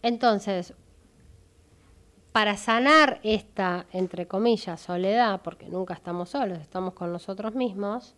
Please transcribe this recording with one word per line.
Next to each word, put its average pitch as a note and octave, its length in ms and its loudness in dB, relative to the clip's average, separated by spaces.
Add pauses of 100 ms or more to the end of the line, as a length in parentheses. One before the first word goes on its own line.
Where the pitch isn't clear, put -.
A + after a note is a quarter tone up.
entonces, G#3+ 720 0 (1600)
para G#3 240 2
sanar C4 680 4
esta, F#3 680 -2
entre F3+ 340 -4
comillas, G3+ 540 0
soledad, G3 640 0
porque - 260 -14
nunca F3+ 260 -6
estamos F3 360 -8
solos, G3+ 280 -4
estamos F3+ 360 -8
con F3 180 -6
nosotros G3+ 420 -8
mismos A3 640 -4